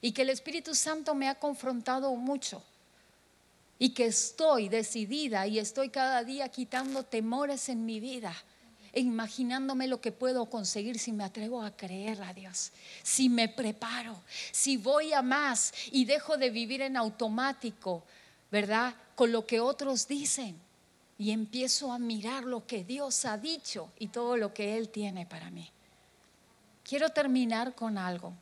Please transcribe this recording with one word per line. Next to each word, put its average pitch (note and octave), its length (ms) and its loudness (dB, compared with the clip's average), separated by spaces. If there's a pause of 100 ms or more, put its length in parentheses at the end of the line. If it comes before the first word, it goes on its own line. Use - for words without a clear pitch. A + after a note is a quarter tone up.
Y A#3 120 0
que C4+ 80 0
el C4+ 80 4
Espíritu D4+ 460 -4
Santo D#4 380 0
me C4+ 140 0
ha C4+ 80 0
confrontado C4 800 -2
mucho. B3 480 -4 (1160)
Y C4 100 4
que B3 160 2
estoy A#3 640 4
decidida A3 760 -2
y G#3+ 140 0
estoy B3 300 -2
cada C4 340 2
día C4+ 240 -4
quitando C4 560 -4
temores B3+ 640 -2
en A3+ 180 -2
mi A3+ 140 -4
vida, A3+ 340 -8 (600)
e C4+ 80 4
imaginándome B3+ 880 0
lo B3 120 0
que A3+ 120 -2
puedo B3+ 340 0
conseguir A3 540 -2
si A#3 120 -4
me G#3 140 -2
atrevo A3 380 -6
a G#3 120 -8
creer G3+ 460 -6
a F#3 120 -10
Dios, F#3 380 -8 (300)
si - 260 4
me A#3 220 6
preparo, A3+ 680 -4 (360)
si C#4 260 4
voy D4 340 4
a C#4+ 100 6
más C4 520 2 (180)
y B3+ 140 6
dejo D4 320 2
de B3+ 140 4
vivir A#3 300 -2
en C4+ 140 -2
automático, A3 1080 -2 (480)
¿verdad? G#3+ 420 2 (220)
Con A#3 160 6
lo A3+ 160 2
que A#3 120 4
otros C4+ 480 0
dicen C4+ 540 -2 (560)
y G#3 140 0
empiezo B3 600 0
a A#3+ 80 -4
mirar A#3 440 -2
lo A#3+ 220 -6
que G#3 180 -4
Dios C4+ 420 -2
ha G#3+ 120 -2
dicho C4+ 640 -6
y G#3+ 80 -6
todo A#3+ 280 0
lo G#3 180 0
que G#3+ 240 -2
Él A3+ 120 -2
tiene G3 360 -6
para E3 240 -12
mí. F3 220 -14 (1120)
Quiero D4 260 0
terminar B3+ 680 2
con A3 220 -2
algo. F3+ 440 -4